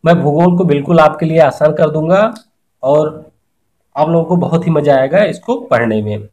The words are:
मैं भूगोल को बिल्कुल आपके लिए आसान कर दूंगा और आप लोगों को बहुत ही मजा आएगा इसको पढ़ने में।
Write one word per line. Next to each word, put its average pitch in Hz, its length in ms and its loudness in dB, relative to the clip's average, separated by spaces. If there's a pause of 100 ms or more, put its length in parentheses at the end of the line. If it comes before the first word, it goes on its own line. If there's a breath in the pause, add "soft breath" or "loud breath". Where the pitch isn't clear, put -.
मैं 165 180 4
भूगोल 165 360 2
को 185 80 0
बिल्कुल 147 340 2
आपके 156 260 2
लिए 160 160 0
आसान 151 320 2
कर 156 180 0
दूंगा 180 420 0 (500)
और 151 480 -2 (640)
आप 156 140 0
लोगों 165 160 0
को 175 120 -2
बहुत 165 300 -2
ही 170 40 0
मजा 147 240 2
आएगा 139 300 0
इसको 226 360 -6
पढ़ने 113 400 -2
में। 104 320 -8